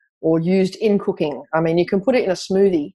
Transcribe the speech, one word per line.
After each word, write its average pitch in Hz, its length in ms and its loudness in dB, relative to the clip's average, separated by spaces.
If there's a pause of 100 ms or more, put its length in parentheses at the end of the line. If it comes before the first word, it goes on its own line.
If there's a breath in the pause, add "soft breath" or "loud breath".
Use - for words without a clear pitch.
(200)
or 160 180 2
used 185 380 0
in 202 220 0
cooking. 151 440 -4 (120)
I 160 60 0
mean, 165 180 0
you 175 80 2
can 196 140 -2
put 247 140 0
it 240 100 0
in 185 60 0
a 175 40 -2
smoothie 190 600 0